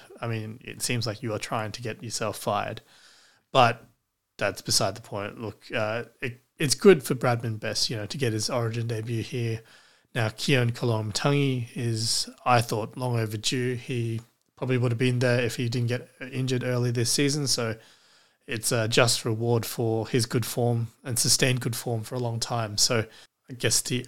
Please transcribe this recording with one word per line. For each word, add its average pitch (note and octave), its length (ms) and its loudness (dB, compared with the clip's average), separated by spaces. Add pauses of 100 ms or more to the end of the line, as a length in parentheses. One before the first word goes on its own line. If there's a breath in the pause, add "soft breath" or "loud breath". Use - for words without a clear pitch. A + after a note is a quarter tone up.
(200 loud breath)
I A#2 80 -6
mean, A2 360 -6
it - 180 -12
seems A#2+ 240 -2
like G#2 160 -6
you A2+ 120 -4
are G#2 60 -4
trying A2 340 -4
to - 80 -12
get A2 220 -8
yourself G#2+ 340 -4
fired. G#2 440 -4 (720 soft breath)
But A#2+ 340 4 (520)
that's G2 260 -2
beside A2+ 320 0
the A#2 60 -14
point. G#2 380 -10
Look, G#2+ 260 -10 (100)
uh, A2+ 300 -2 (160)
it, A#2+ 200 -8 (160)
it's D3 160 0
good F#3 300 8
for D3 100 -2
Bradman A#2+ 460 0
Best, - 300 -2
you A#2 80 -4
know, G#2 100 -6
to - 100 -8
get A#2+ 160 0
his G#2+ 160 -2
Origin A#2 380 -2
debut A2+ 340 -4
here. A2+ 400 -4 (540 soft breath)
Now, A2 140 2
Keaon B2 420 2
Koloamatangi B2 1040 0
is, A2+ 540 -2 (160)
I B2 160 6
thought, A#2 360 -4
long B2 220 0
overdue. B2 560 -2
He A#2 460 -4 (340)
probably B2+ 220 0
would A#2+ 160 2
have A#2 40 -2
been B2 220 2
there B2 220 4
if A#2+ 160 -2
he B2 100 0
didn't A#2+ 220 0
get B2 200 -4 (220)
injured B2+ 320 0
early B2 280 2
this A#2+ 200 2
season, C#3+ 340 2
so A2+ 300 0 (720 soft breath)
it's A2+ 240 -2
a A2+ 160 2
just A#2 380 4
reward A#2 400 0
for A2+ 420 -2
his A#2+ 180 2
good A#2+ 200 0
form A#2 420 0 (160)
and A#2+ 160 -2
sustained B2+ 400 4
good A#2 160 -4
form A2+ 280 -4
for B2+ 120 -10
a B2+ 40 -2
long A#2 200 -2
time. A2 380 -4
So A#2 260 4 (460 loud breath)
I C#3 40 -10
guess A#2+ 280 2
the B2+ 260 -4